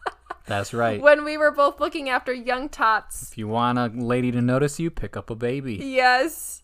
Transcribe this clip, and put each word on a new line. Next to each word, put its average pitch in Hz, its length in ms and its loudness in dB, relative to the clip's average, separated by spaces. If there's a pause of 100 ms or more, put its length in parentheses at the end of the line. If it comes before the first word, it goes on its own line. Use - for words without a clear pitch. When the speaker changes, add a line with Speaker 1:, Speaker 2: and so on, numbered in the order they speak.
(460)
Speaker 1:
That's 101 280 -4
right. 117 260 2
Speaker 2:
When 294 240 6
we 302 120 -6
were 302 160 4
both 285 260 2
looking 302 300 -4
after 254 240 -2
young 254 360 -4
tots. - 600 -2
Speaker 1:
If - 80 -16
you 107 100 -6
want 120 300 2
a 123 80 0
lady 123 460 -2
to 120 80 0
notice 131 400 0
you, 165 100 -2
pick - 260 -8
up 98 140 -10
a 113 60 -8
baby. 120 400 -4
Speaker 2:
Yes. 262 880 0